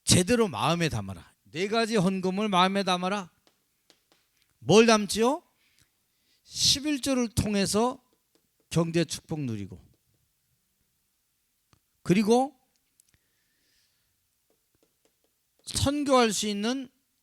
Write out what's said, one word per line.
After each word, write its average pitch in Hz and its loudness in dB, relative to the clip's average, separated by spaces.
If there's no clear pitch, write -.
제대로 214 4
마음에 151 0
담아라. 101 -10
네 165 -8
가지 226 -2
헌금을 190 0
마음에 190 2
담아라. 185 -4
뭘 196 6
담지요? 226 0
십일조를 269 -2
통해서 208 -2
경제 165 0
축복 - -8
누리고, 101 -8
그리고 226 2
선교할 269 0
수 196 -4
있는 220 -6